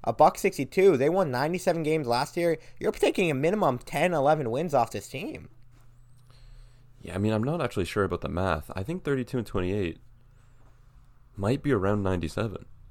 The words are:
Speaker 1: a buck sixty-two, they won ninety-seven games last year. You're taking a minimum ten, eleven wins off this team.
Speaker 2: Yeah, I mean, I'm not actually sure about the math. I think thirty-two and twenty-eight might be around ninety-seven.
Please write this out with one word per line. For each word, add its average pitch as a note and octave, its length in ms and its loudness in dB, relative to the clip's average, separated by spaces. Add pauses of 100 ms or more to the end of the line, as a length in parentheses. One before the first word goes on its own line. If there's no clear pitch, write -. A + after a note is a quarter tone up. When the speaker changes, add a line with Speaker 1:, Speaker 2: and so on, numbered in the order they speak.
Speaker 1:
a A#2 100 0
buck D#3+ 240 6
sixty-two, F3+ 640 4
they C3+ 100 2
won F3 220 2
ninety-seven E3 540 -2
games D3+ 220 0
last A#2+ 300 -2
year. E3+ 220 0 (200)
You're - 140 -2
taking G#3+ 380 0
a C#3+ 40 0
minimum D3+ 440 2
ten, E3 340 -2
eleven D3 380 2
wins C#3+ 240 -2
off A#2 160 2
this - 180 -10
team. F#3+ 400 -12 (1500)
Speaker 2:
Yeah, F2 140 -12
I F#2+ 40 -4
mean, G#2+ 140 2
I'm A2 120 0
not D#3+ 180 -2
actually G#2 240 -2
sure G2+ 180 0
about F2 160 -2
the - 80 -6
math. E2+ 460 -2
I F#2+ 80 -6
think E3 220 -6
thirty-two C3+ 340 -2
and A2 80 -4
twenty-eight F#2 520 -2 (1400)
might A2+ 260 0
be C#3+ 100 0
around G2+ 300 2
ninety-seven. F#2 640 -2 (240)